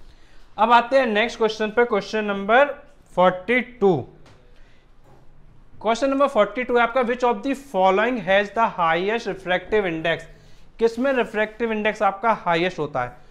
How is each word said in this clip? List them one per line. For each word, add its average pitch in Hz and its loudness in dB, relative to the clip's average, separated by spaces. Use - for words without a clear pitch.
अब 220 2
आते 240 4
हैं 262 2
नेक्स्ट 220 -2
क्वेश्चन 214 -2
पे, 240 2
क्वेश्चन 214 -2
नंबर 208 2
फ़ोर्टी 185 2
टू। 196 0
क्वेश्चन 233 0
नंबर 277 2
फ़ोर्टी 220 0
टू 240 0
है 233 6
आपका, 233 2
which 247 -2
of 240 2
the 262 -4
following 196 2
has 196 2
the 226 2
highest 185 0
refractive 185 -2
index? 160 -4
किस 226 2
में 269 2
रिफ्रैक्टिव 220 -2
इंडेक्स 214 -2
आपका 208 2
हाईएस्ट 175 -2
होता 143 -4
है? 123 -6